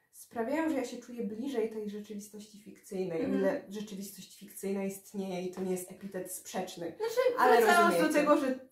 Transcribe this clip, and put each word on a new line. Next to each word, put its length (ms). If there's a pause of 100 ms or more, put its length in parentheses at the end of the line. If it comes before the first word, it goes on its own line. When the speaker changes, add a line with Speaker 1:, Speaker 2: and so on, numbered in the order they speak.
(120)
Speaker 1:
sprawiają, 580
że 60
ja 80
się 120
czuję 280
bliżej 460
tej 200
rzeczywistości 680
fikcyjnej, 680
Speaker 2:
Mhm. 100
Speaker 1:
o 40
ile 300
rzeczywistość 680
fikcyjna 460
istnieje 580
i 120
to 60
nie 120
jest 200
epitet 420
sprzeczny. 640
Speaker 2:
Znaczy, 420
Speaker 1:
Ale 240
Speaker 2:
wracając 320
Speaker 1:
rozumiecie. 140
Speaker 2:
do 120
tego, 160
że 220 (140)